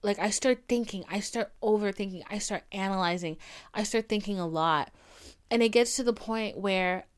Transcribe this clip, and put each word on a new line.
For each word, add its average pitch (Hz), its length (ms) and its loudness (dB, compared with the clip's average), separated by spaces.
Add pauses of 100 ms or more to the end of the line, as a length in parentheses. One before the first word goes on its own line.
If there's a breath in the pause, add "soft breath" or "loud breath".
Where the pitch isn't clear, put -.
Like, 202 160 0
I 196 120 0
start 247 380 0
thinking, 220 400 -2
I 196 120 -4
start - 320 -4 (100)
overthinking, 202 680 0
I 208 80 -4
start - 340 -4
analyzing, 180 640 0 (380 loud breath)
I 214 100 -2
start 220 240 0
thinking 208 320 -2
a 170 80 -2
lot. 160 420 2 (600 loud breath)
And 233 120 4
it 226 60 6
gets 240 280 4
to 269 60 -2
the 233 120 2
point 220 420 -4
where 185 480 0 (140)